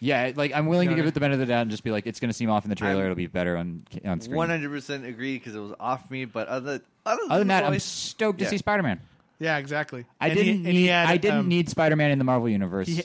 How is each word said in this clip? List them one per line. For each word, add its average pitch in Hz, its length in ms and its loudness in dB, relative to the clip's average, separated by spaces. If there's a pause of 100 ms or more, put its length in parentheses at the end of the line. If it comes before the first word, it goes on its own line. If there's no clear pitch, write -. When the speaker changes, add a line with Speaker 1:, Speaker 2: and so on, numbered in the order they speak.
Speaker 1:
Yeah, 127 360 0
like, 143 180 0
I'm 151 120 2
willing 175 200 4
Speaker 2:
You 170 40 2
Speaker 1:
to 165 60 2
Speaker 2:
know - 0 -
Speaker 1:
give 160 100 2
Speaker 2:
what - 20 2
Speaker 1:
it 151 60 0
the 147 60 -2
benefit 139 200 2
of 131 80 0
the 120 60 0
doubt 120 80 4
and 113 80 -2
just 107 120 -6
be 117 100 -4
like, 104 140 -2
it's 113 140 -6
gonna 117 140 -2
seem 117 160 0
off 107 140 2
in 107 40 -6
the 104 80 -2
trailer. 98 240 0
Speaker 3:
I'm 95 60 0
Speaker 1:
It'll 92 80 0
be 87 120 -2
better 87 300 0
on, 85 300 -6 (180)
on 90 160 -2
screen. 120 160 -8
Speaker 3:
one 165 140 0
hundred 156 200 -4
percent 139 360 -8
agree 127 320 -6
'cause 117 160 -14
it 107 60 -8
was 104 200 -10
off 123 300 -6
me, 131 160 -6
but 110 220 -6
other, 131 240 -6
other 131 100 -6 (240)
Speaker 1:
Other 240 160 0
than 381 80 -4
Speaker 3:
than 165 80 4
the 208 60 4 (100)
Speaker 1:
that, 175 100 4
I'm 143 80 2
Speaker 3:
voice - 120 -2
Speaker 1:
stoked - 560 -4
to 190 40 -2
Speaker 3:
Yeah. 196 60 0
Speaker 1:
see 202 80 0
Spider-Man. 185 420 0 (380)
Speaker 2:
Yeah, 156 180 0
exactly. 139 480 -6 (160)
Speaker 1:
I 156 80 2
Speaker 2:
And 165 100 2
he, 202 60 4
Speaker 1:
didn't 196 220 0
Speaker 2:
and 175 100 2
he 180 60 6
Speaker 1:
need, 180 60 6
Speaker 2:
had, 175 200 4
Speaker 1:
I 175 80 6
didn't 156 220 2
Speaker 2:
um, 190 100 2
Speaker 1:
need 175 220 2
Spider-Man 156 400 4
in 139 80 4
the 131 60 2
Marvel 127 260 2
Universe. 95 380 0
Speaker 2:
he, 170 160 -2